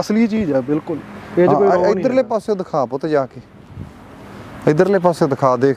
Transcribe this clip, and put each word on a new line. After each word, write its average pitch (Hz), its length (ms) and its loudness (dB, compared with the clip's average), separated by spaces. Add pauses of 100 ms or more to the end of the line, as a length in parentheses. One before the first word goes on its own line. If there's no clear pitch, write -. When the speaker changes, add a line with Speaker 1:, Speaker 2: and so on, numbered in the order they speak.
Speaker 1:
ਅਸਲੀ 220 260 2
ਚੀਜ਼ 202 260 -2
ਆ 135 80 2
ਬਿਲਕੁਲ, 147 380 -4 (400)
ਇਹ 175 100 6
'ਚ - 40 4
ਕੋਈ 403 140 2
Speaker 2:
ਹਾਂ, 381 80 4
Speaker 1:
ਰੋਹ - 80 2
ਨਹੀਂ 202 120 2
Speaker 2:
ਇੱਧਰਲੇ 247 240 0
Speaker 1:
ਹੈਗਾ। 254 100 0
Speaker 2:
ਪਾਸਿਓਂ 214 280 -4
ਦਿਖਾ 170 280 -2
ਪੁੱਤ 139 220 -6
ਜਾ 143 200 0
ਕੇ, 120 140 -18 (1300)
ਇੱਧਰਲੇ 185 280 4
ਪਾਸੇ 175 280 2
ਦਿਖਾ, 131 300 2
ਦੇਖ 131 200 2